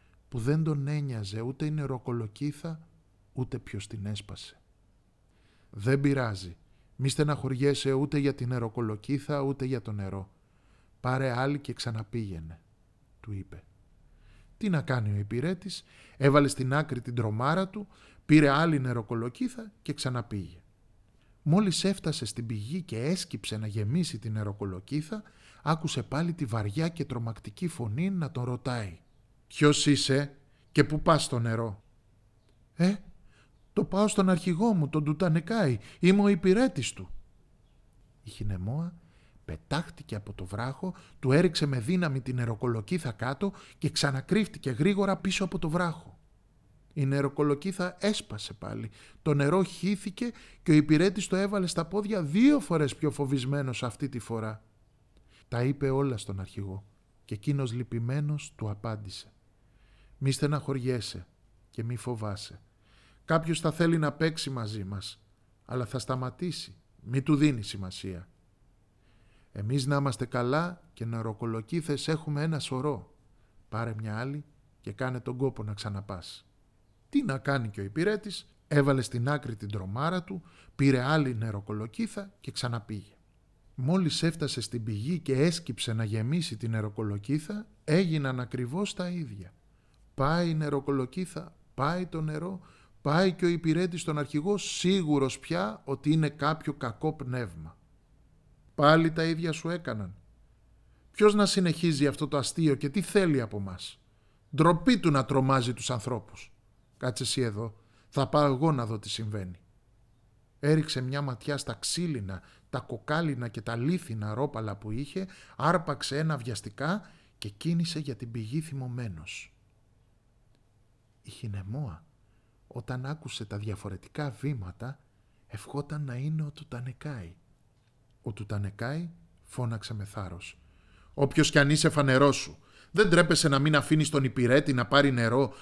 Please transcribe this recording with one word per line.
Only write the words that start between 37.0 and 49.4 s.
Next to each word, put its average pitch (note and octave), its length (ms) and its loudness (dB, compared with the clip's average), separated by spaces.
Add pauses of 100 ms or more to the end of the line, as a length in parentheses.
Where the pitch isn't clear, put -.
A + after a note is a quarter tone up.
Η - 60 -16
Χινεμόα G#2+ 640 -4 (500)
πετάχτηκε - 720 -8
από G2+ 180 -10
το F#2+ 120 -10
βράχο, C3 500 -6 (240)
του C3 120 2
έριξε E3 340 6
με C3+ 140 0
δύναμη C#3+ 420 0
την B2+ 140 -4
νεροκολοκύθα A#2+ 760 -2
κάτω C#3+ 420 -4 (240)
και D3+ 120 -2
ξανακρύφτηκε C#3+ 840 0
γρήγορα F#3+ 460 2
πίσω F#3+ 260 0
από F#3 160 -4
το E3 100 -2
βράχο. E3+ 480 -2 (800)
Η C#3+ 100 0
νεροκολοκύθα C#3+ 920 0
έσπασε - 540 -2
πάλι, A2 360 -8 (320)
το D3+ 120 2
νερό D3 300 4